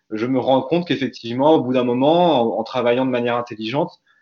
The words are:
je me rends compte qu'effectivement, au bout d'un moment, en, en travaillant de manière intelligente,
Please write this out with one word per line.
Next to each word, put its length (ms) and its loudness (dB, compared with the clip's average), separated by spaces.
je 140 -4
me 140 0
rends 220 2
compte 240 -2
qu'effectivement, 680 0
au 60 2
bout 100 -4
d'un 140 0
moment, 560 2
en, 180 0
en 40 -2
travaillant 420 0
de 60 -2
manière 260 -2
intelligente, 640 -6